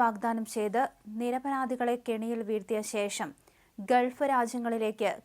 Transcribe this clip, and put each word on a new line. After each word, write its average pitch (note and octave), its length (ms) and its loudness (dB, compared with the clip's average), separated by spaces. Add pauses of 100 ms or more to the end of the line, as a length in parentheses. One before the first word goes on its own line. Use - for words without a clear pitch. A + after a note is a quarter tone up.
വാഗ്ദാനം A3+ 420 2 (100)
ചെയ്ത് G#3+ 260 0 (420)
നിരപരാധികളെ B3 760 0 (100)
കെണിയിൽ A3+ 340 -2 (100)
വീഴ്ത്തിയ G#3+ 300 -2 (120)
ശേഷം G3+ 380 -2 (600)
ഗൾഫ് B3+ 420 4
രാജ്യങ്ങളിലേക്ക് A3+ 760 0 (160)